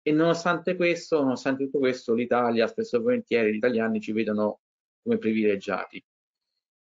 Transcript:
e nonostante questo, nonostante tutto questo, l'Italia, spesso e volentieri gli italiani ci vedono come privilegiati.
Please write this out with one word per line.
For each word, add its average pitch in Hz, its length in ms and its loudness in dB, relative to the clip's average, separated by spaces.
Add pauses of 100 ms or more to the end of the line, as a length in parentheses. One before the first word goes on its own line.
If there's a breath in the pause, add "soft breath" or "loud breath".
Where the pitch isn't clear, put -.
e 151 100 0
nonostante 165 640 0
questo, 170 460 0
nonostante 135 440 -2
tutto 135 140 -2
questo, 127 340 0
l'Italia, 120 540 2
spesso 113 300 -2
e - 20 -2
volentieri 117 520 2
gli 107 60 -2
italiani 110 420 0
ci 110 120 -8
vedono 107 500 -2 (400)
come 113 160 0
privilegiati. 101 880 -2 (800)